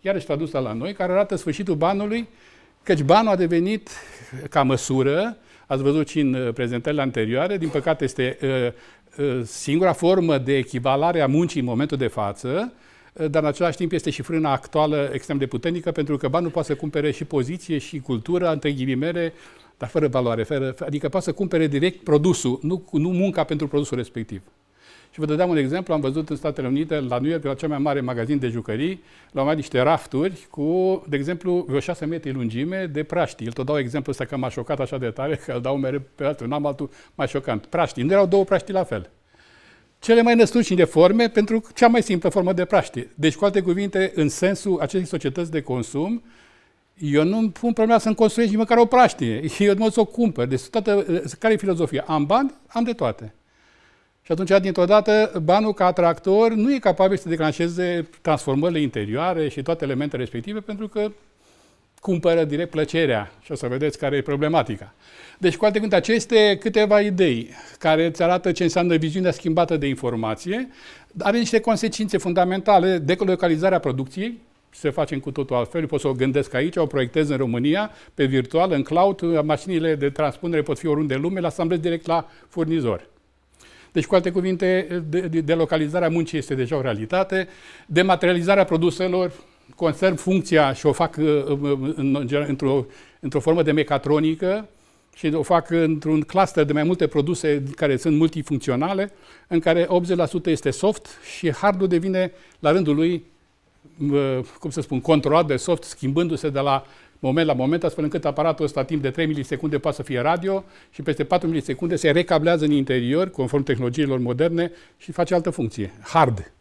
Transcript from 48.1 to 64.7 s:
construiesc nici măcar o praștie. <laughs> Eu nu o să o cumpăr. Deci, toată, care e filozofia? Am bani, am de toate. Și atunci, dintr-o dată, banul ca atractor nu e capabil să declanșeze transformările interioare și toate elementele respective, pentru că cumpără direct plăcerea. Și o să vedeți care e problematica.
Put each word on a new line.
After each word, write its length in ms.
construiesc 380
nici 80
măcar 180
o 60
praștie. 640
<laughs> 80
Eu 160
nu 100
o 60
să 100
o 40
cumpăr. 420
Deci, 140
toată, 460
care 160
e 20
filozofia? 500
Am 200
bani, 280
am 180
de 80
toate. 420
Și 40
atunci, 280
dintr-o 240
dată, 580
banul 320
ca 120
atractor 680
nu 220
e 40
capabil 380
să 120
declanșeze 800
transformările 600
interioare 680
și 140
toate 220
elementele 380
respective, 380
pentru 280
că 220
cumpără 440
direct 260
plăcerea. 600
Și 100
o 20
să 120
vedeți 320
care 180
e 60
problematica. 720